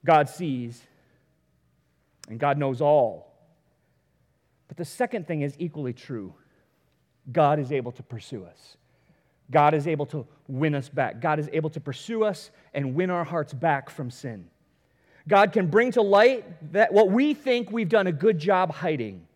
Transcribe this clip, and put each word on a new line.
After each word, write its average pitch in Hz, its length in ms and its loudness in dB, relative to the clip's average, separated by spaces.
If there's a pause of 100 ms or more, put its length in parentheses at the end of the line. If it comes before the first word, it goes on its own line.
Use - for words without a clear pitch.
God 151 240 4
sees, 127 520 -8 (1500)
and 110 100 -12
God 143 180 0
knows 135 240 -2
all. 131 520 2 (1300)
But - 100 -18
the 170 80 -8
second 240 420 -6
thing 156 140 -4
is 139 160 -4
equally 151 340 -8
true. 107 420 -12 (960)
God 151 300 2
is 131 140 -4
able 123 200 -4
to - 100 -18
pursue 107 420 -14
us. - 320 -20 (720)
God 147 240 6
is 147 140 -2
able 147 200 -2
to 139 200 -10 (200)
win 143 280 -2
us 131 120 -6
back. 131 320 -4
God 151 200 0
is 151 120 -6
able 156 200 -2
to 156 80 -12
pursue 220 440 -6
us - 280 -4 (220)
and 135 220 -4
win 185 140 0
our 175 140 -2
hearts 151 300 -6
back 139 360 0
from 123 220 -10
sin. 107 380 -14 (760)
God 202 240 6
can 185 160 0
bring 226 260 2
to 240 80 2
light 202 720 2
that 202 200 2
what 202 160 6
we 269 240 2
think 240 380 -2
we've 220 180 -2
done 202 180 4
a 180 40 0
good 170 280 0
job 180 340 0
hiding. 113 520 -6 (100)